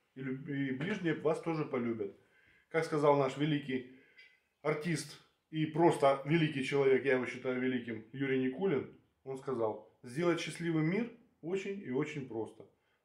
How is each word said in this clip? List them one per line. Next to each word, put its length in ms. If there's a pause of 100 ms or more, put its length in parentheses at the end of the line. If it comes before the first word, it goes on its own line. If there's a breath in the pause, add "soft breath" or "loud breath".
(140)
и 80
люб-, 260
и 240
ближние 440
вас 260
тоже 240
полюбят. 460 (580 soft breath)
Как 160
сказал 320
наш 200
великий 640 (600 loud breath)
артист 560 (320)
и 160
просто 600
великий 380
человек, 400
я 100
его 120
считаю 340
великим, 540
Юрий 260
Никулин, 560 (280)
он 140
сказал: 540 (120)
«Сделать 360
счастливым 460
мир 260 (300)
очень 400
и 80
очень 380
просто. 380 (400)